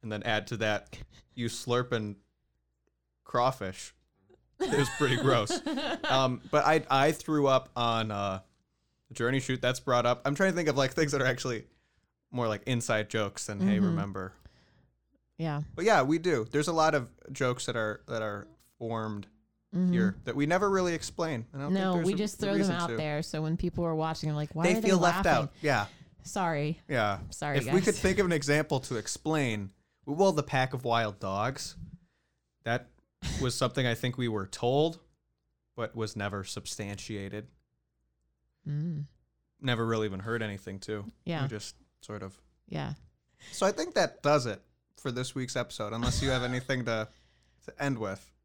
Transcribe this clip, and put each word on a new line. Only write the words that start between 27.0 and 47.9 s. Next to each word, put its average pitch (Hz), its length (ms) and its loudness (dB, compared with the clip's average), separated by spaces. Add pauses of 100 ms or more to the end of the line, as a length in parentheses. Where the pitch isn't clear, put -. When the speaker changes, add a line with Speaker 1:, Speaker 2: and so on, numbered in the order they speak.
Speaker 2:
Sorry, 147 280 -2
Speaker 1:
If 127 100 0
we 156 120 4
could 170 140 2
Speaker 2:
guys. - 80 -2
Speaker 1:
think 190 180 2
of 196 60 4
an 175 80 2
example 147 480 2
to 123 160 -6
explain, 113 720 -2 (340)
well, 170 280 4
the 151 100 0
pack 131 300 0
of 127 100 -6
wild 117 380 2
dogs, 104 560 -4 (880)
that 123 220 -2 (540)
was 123 140 0
something 123 320 0
I 117 80 2
think 127 220 -4
we 123 100 -2
were 107 200 -2
told, 147 520 0 (800)
but 117 180 -6
was 110 220 -4
never 101 260 -4
substantiated. 101 1040 -10 (1200)
Speaker 2:
Mm. 151 380 -6 (560)
Speaker 1:
Never 120 240 0
really 110 200 0
even 95 140 -4
heard 110 240 -4
anything, 98 360 -8
too. 104 260 -6 (180)
Speaker 2:
Yeah. 165 200 -4
Speaker 1:
We 139 40 -2
just 107 280 -10 (260)
sort 104 220 -12
of. 95 140 -14 (300)
Speaker 2:
Yeah. 147 260 -8 (600)
Speaker 1:
So - 120 0
I 202 60 4
think 320 240 -6
that - 260 0
does 143 260 4
it 101 140 -6 (360)
for 131 160 -6
this 127 200 -6
week's 127 220 -6
episode, 113 380 -4
unless 120 280 0
you 135 80 0
have 127 140 0
anything 127 420 -2
to, 113 220 -2 (580)
to - 180 -8
end 139 140 0